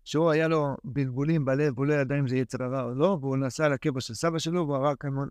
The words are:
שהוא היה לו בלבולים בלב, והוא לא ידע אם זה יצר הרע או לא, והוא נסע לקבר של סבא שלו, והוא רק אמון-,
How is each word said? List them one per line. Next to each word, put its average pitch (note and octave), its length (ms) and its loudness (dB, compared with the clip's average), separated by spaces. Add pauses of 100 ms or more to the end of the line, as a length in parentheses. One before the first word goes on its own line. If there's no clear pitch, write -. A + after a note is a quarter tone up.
שהוא D#3+ 260 2
היה D#3+ 180 4
לו D3 360 0
בלבולים C#3 600 0
בלב, C3+ 300 2
והוא C3+ 120 0
לא D3+ 80 2
ידע C#3+ 240 0
אם C#3 100 0
זה B2+ 80 0
יצר B2+ 260 -2
הרע B2+ 200 -4
או A#2+ 120 -4
לא, E3 260 2
והוא C3+ 160 -2
נסע C3+ 320 0
לקבר C3+ 320 -2
של A#2 140 -8
סבא E3 240 -2
שלו, E3 300 -2
והוא C#3 180 0
רק C#3+ 180 -2
אמון-, C3+ 260 -4